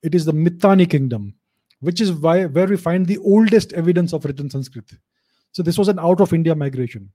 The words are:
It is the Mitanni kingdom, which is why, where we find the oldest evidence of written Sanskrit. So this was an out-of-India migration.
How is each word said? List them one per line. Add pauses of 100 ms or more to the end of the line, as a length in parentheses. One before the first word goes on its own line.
It
is
the
Mitanni
kingdom, (460)
which
is
why,
where
we
find
the
oldest
evidence
of
written
Sanskrit. (640)
So
this
was
an
out-of-India
migration.